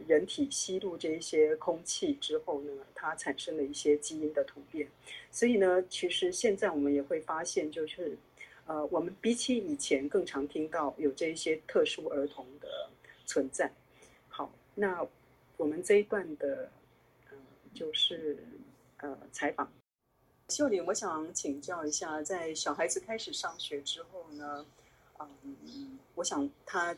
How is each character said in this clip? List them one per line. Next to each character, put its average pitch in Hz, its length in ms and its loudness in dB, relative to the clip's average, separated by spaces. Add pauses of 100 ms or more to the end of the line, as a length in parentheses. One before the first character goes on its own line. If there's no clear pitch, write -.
人 160 160 8
体 147 260 -2
吸 - 280 -2
入 180 180 -4
这 165 140 -2
一 160 100 -2
些 156 360 6
空 165 280 0
气 151 300 0
之 151 240 -2
后 151 240 -2
呢， 143 100 -8 (220)
它 156 220 -4
产 - 220 -4
生 - 200 -6
了 147 40 2
一 143 120 -2
些 147 240 6
基 156 240 -6
因 151 100 -2
的 147 120 2
突 - 140 -10 (120)
变。 147 180 -6 (420)
所 - 160 2
以 240 120 6
呢， 185 320 6
其 - 180 -2
实 359 240 2
现 208 240 4
在 202 140 2
我 160 60 -2
们 143 180 4
也 139 80 4
会 160 180 0
发 160 240 -2
现， 160 260 0
就 156 160 -2
是， 160 300 -6 (480)
呃， 151 220 -2
我 175 140 2
们 175 200 -2
比 226 140 4
起 240 240 2
以 175 180 -2
前 - 320 2
更 180 160 2
常 143 240 -2
听 156 180 -2
到 156 300 -2
有 151 160 4
这 165 140 -2
一 160 100 -2
些 160 320 0
特 165 160 6
殊 156 220 -2
儿 143 200 0
童 131 200 -8 (120)
的 - 300 -10 (380)
存 135 260 0
在。 - 180 0 (600)
好， 139 200 -8 (240)
那 185 320 0 (520)
我 160 80 2
们 160 160 -2
这 202 140 8
一 208 80 8
段 202 220 -2 (120)
的， 135 320 -2 (580)
呃， - 80 -20 (380)
就 156 180 -6
是， 156 460 2 (580)
呃， 143 180 -8 (160)
采 - 220 -2
访。 131 180 -4 (760)
秀 285 200 2
玲， 185 160 2
我 180 80 0
想 165 400 -2
请 143 300 -4
教 170 200 -6
一 151 80 -2
下， 156 300 -2
在 165 340 -4
小 151 200 -2
孩 170 120 2
子 - 140 0
开 226 160 -6
始 180 160 -8
上 - 260 -6
学 143 220 -6
之 165 220 -6
后 170 300 -14
呢， 147 340 -10 (520)
嗯， 139 800 -14 (160)
我 170 80 -4
想 143 280 0 (160)
他 170 320 0